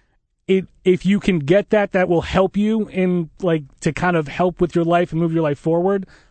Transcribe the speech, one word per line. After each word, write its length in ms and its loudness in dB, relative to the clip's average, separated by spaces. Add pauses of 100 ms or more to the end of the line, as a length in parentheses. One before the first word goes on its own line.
(480)
It, 180 0 (160)
if 220 2
you 160 2
can 200 0
get 300 0
that, 220 0
that 160 0
will 140 2
help 340 0
you 320 0
in, 400 -2 (140)
like, 220 0 (160)
to 120 -2
kind 240 0
of 120 -2
help 340 -2
with 120 0
your 120 2
life 260 2
and 80 -2
move 140 0
your 80 0
life 160 -2
forward. 480 -2 (240)